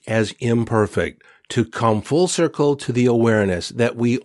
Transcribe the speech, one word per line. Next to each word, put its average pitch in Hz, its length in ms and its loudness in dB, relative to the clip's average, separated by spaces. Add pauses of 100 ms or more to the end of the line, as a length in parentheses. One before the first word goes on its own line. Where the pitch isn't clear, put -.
as 110 320 -2
imperfect, 110 840 -2 (260)
to 117 160 0
come 110 380 0
full 175 260 0
circle 147 480 0
to 135 160 -8
the 123 140 2
awareness 110 640 2
that 117 260 -2
we 120 280 0